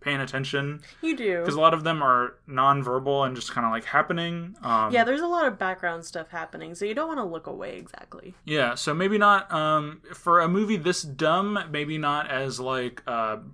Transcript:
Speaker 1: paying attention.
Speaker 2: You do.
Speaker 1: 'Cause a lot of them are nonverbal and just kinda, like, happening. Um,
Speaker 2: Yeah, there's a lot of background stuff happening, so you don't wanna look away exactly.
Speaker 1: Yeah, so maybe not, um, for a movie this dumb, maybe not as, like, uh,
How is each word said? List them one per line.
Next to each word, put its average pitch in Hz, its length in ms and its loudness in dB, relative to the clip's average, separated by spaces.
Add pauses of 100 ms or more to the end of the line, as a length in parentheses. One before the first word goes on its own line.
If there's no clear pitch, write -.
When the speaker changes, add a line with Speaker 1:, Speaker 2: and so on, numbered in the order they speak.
Speaker 1:
paying 143 180 -2
attention. 139 640 -4 (200)
Speaker 2:
You 320 160 -2
do. 185 260 -2
Speaker 1:
'Cause 160 120 0
a 151 40 0
lot 165 140 8
of 160 100 0
them 160 200 0
are 123 320 4 (120)
nonverbal 135 760 2
and 127 100 -2
just - 180 -10
kinda, 117 160 0
like, 113 160 -4
happening. 170 760 -2
Um, 117 320 2
Speaker 2:
Yeah, 233 120 6
there's 269 160 0
a 349 60 -2
lot 339 180 0
of 208 120 -2
background 180 480 -4
stuff 160 240 -10
happening, 165 460 -12
so 185 100 -8
you 214 80 -2
don't 302 140 -4
wanna 285 180 -4
look 165 220 -8
away - 300 -10
exactly. - 580 -18 (100)
Speaker 1:
Yeah, 131 300 2
so - 180 -2
maybe 196 240 2
not, 202 340 4
um, 156 500 0 (120)
for 175 280 4
a 165 80 4
movie 208 280 2
this 170 240 0
dumb, 170 560 0 (140)
maybe 151 260 -4
not 151 320 -2
as, 131 300 -4
like, 127 480 -4
uh, 113 300 -2 (160)